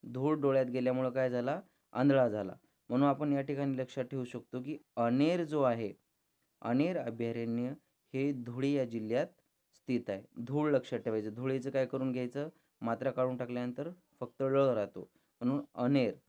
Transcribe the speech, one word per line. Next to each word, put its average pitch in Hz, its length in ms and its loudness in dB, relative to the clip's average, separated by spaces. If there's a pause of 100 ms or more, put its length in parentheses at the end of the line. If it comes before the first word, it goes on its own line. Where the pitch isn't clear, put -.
धूळ 131 360 0
डोळ्यात 135 280 4
गेल्यामुळं 127 420 0
काय 127 200 0
झाला, 123 300 -2 (320)
आंधळा 135 360 6
झाला. 104 260 -4 (360)
म्हणून 135 180 4
आपण 143 240 0
या 139 100 2
ठिकाणी 139 360 -2
लक्षात 131 280 -4
ठेवू 131 200 -6
शकतो 123 360 -8
की 147 160 -8 (200)
अनेर 139 460 4
जो 147 200 0
आहे, 117 280 0 (720)
अनेर 147 360 2
अभयारण्य 117 760 -4 (420)
हे 135 160 0 (140)
धुळे 127 260 -2
या 139 160 2
जिल्ह्यात 113 400 -2 (480)
स्थित 120 360 -2
आहे. 98 120 -4 (180)
धूळ 143 320 0
लक्षात 123 280 0
ठेवायचं, 110 340 -2
धुळेचं 131 360 -2
काय 131 160 0
करून 131 260 -2
घ्यायचं, 127 360 -4 (340)
मात्रा 117 280 -2
काढून 127 260 0
टाकल्यानंतर 123 540 -6 (300)
फक्त - 240 -6
ळ 135 200 6 (100)
राहतो, 101 340 -4 (320)
म्हणून 135 220 0 (140)
अनेर 123 380 4 (140)